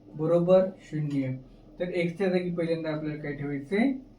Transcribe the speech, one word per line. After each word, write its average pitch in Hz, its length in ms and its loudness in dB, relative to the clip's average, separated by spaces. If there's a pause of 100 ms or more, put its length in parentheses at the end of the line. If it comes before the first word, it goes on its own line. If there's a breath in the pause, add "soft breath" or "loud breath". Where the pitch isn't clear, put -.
(160)
बरोबर 175 540 4 (120)
शून्य. 139 520 -2 (460)
तर 180 80 -2
एक्सच्या 175 420 0
जागी 180 220 0
पहिल्यांदा 160 380 -2
आपल्याला 151 320 -4
काय 143 120 -6
ठेवायचंय? 143 600 -2 (260)